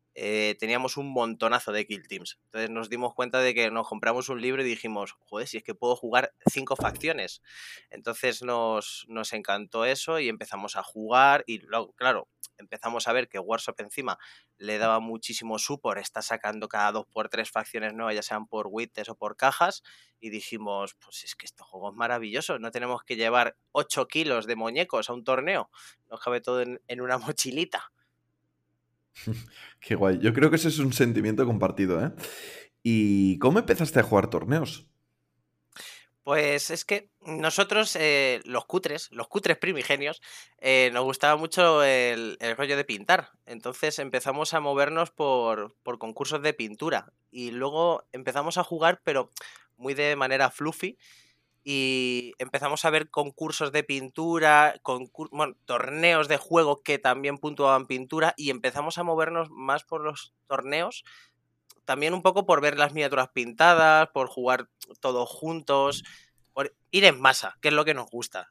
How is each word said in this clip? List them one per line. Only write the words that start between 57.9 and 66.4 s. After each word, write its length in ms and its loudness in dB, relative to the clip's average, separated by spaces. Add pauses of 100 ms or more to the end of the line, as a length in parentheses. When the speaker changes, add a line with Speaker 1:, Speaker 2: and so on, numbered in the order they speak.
Speaker 1:
Y 140 -4
empezamos 480 -4
a 40 -4
movernos 480 -2
más 340 -4
por 180 -8
los 320 -10 (120)
torneos. 580 -4 (800)
También 280 0
un 100 -2
poco 220 4
por 160 4
ver 180 2
las 140 2
miniaturas 400 0
pintadas, 800 6
por 160 0
jugar 400 0 (320)
todos 260 0
juntos, 800 -2 (480)